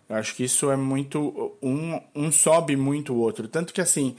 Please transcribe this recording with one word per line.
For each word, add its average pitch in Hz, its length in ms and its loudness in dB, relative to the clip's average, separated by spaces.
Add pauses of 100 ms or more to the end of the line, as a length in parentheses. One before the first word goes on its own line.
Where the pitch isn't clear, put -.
Eu 110 80 -4
acho 110 180 -4
que - 100 -4
isso 139 260 2
é 135 60 2
muito, 139 760 -2 (100)
um, 151 380 -2 (140)
um 151 180 -2
sobe 156 440 4
muito 139 360 0
o 117 60 0
outro. 113 280 0
Tanto 165 280 -4
que, 190 60 -2
assim, 139 380 0